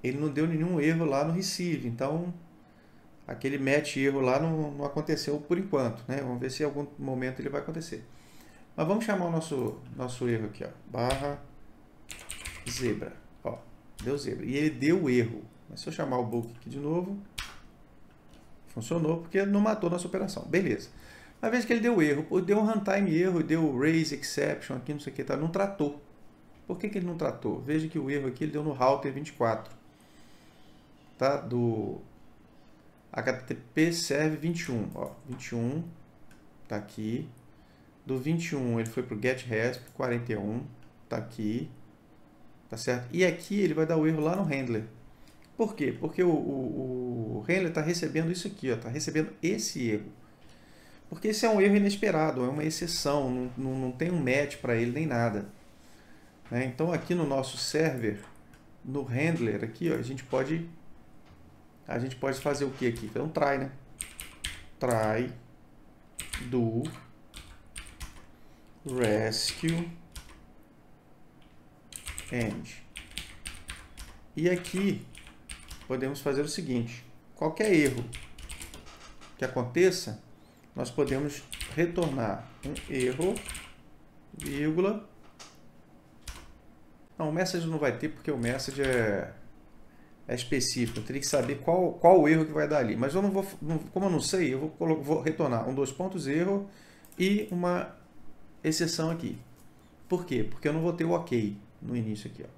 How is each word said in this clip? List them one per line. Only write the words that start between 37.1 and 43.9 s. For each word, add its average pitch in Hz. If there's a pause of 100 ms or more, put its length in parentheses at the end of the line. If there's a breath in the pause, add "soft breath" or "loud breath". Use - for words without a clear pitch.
Do 131
vinte 160
e 147
um 120
ele 113
foi 123
pro 110
get 127
resp, 117 (120)
quarenta 120
e 107
um, 107 (420)
tá 120
aqui, 113 (960)
tá 120
certo? 123
E 180
aqui 180
ele 160
vai 156
dar 165